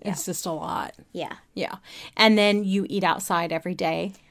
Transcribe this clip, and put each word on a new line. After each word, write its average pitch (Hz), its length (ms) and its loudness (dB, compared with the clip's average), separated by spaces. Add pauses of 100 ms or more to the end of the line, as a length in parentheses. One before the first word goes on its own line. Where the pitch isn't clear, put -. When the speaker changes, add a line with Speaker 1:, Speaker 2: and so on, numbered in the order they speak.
Speaker 1:
Yeah. 208 100 -2
Speaker 2:
It's 156 120 -6
just - 220 -6
a 170 60 -2
lot. - 420 -4 (180)
Speaker 1:
Yeah. - 240 -8 (180)
Speaker 2:
Yeah. - 220 -6 (400)
And 220 220 8
then 208 260 4
you 196 240 0
eat 190 160 0
outside 170 480 0
every 170 220 -4
day, 175 400 -2 (160)